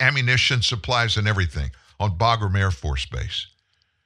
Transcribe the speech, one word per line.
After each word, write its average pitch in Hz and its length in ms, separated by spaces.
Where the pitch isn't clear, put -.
ammunition, 127 640
supplies, 117 560
and 104 100
everything, 82 420
on 98 180
Bagram 107 400
Air 95 140
Force 73 340
Base. - 400